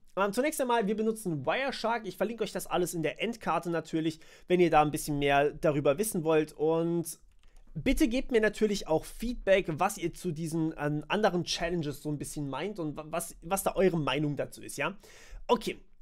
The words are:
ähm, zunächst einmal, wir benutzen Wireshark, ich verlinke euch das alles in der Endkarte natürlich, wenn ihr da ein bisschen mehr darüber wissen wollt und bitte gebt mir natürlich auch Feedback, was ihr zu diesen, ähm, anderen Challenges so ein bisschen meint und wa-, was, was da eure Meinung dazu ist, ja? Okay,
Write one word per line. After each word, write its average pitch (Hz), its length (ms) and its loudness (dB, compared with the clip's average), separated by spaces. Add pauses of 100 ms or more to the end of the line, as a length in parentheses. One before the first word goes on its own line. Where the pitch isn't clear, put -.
(140)
ähm, 196 200 0
zunächst 294 260 0
einmal, 240 260 2
wir 214 80 0
benutzen 202 520 -2
Wireshark, 233 600 -2
ich 185 120 -10
verlinke 226 260 -2
euch - 80 -6
das 180 140 -6
alles 175 260 0
in 165 100 -4
der 147 200 -2
Endkarte 175 480 -2
natürlich, 160 500 -2 (260)
wenn 180 140 4
ihr 170 100 6
da 151 120 8
ein 151 80 4
bisschen 147 280 -2
mehr 143 340 4
darüber 147 440 2
wissen 196 260 -2
wollt 156 300 2
und 165 680 0 (540)
bitte 262 360 2
gebt 254 220 -2
mir 226 120 4
natürlich 208 460 0
auch 156 180 2
Feedback, 202 640 0
was 175 280 0
ihr 165 160 -4
zu 180 200 -6
diesen, 160 460 -2
ähm, 147 300 -2
anderen 180 360 2
Challenges 170 580 -4
so 151 80 -6
ein 147 80 -4
bisschen 143 320 -8
meint 180 280 -6
und 151 200 -4
wa-, 156 100 -10
was, 165 320 -6
was 190 220 -2
da - 120 0
eure 180 240 4
Meinung 147 380 0
dazu 117 260 -6
ist, 107 140 -12
ja? 156 220 -4 (480)
Okay, - 340 0 (220)